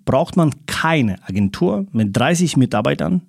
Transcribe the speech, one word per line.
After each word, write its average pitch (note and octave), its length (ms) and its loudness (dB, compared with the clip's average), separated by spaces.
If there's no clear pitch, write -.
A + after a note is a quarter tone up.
braucht C#3 300 0
man D#3 160 4
keine D3+ 640 0
Agentur G3 640 0
mit G#2 240 0
dreißig E3 400 0
Mitarbeitern. C#3 720 0